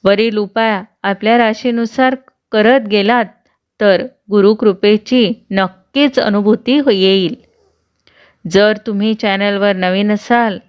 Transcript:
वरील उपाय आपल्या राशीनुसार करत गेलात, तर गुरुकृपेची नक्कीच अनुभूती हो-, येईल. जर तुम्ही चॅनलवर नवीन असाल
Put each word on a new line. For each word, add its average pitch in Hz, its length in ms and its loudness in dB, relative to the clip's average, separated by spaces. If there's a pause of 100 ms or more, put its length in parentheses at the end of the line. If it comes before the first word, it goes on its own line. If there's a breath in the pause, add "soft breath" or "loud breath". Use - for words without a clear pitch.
वरील 208 340 0
उपाय 214 460 -2 (200)
आपल्या 208 340 0
राशीनुसार 233 760 -2 (360)
करत 220 360 2
गेलात, 214 380 0 (560)
तर 196 240 2 (240)
गुरुकृपेची 208 1040 2 (180)
नक्कीच 220 680 -2
अनुभूती 214 600 0
हो-, 269 140 0
येईल. 190 420 0 (1160 soft breath)
जर 208 260 2 (100)
तुम्ही 214 260 -2
चॅनलवर 202 600 -2
नवीन 185 360 -2
असाल 220 580 -2